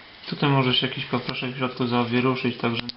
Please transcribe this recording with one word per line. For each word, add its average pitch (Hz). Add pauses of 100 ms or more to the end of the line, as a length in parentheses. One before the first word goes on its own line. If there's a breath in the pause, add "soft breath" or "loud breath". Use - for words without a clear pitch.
(300)
Tutaj 160
może 135
się 127
jakiś 131
paproszek 127
w 131
środku 127
zawieruszyć, 123
także 117 (140)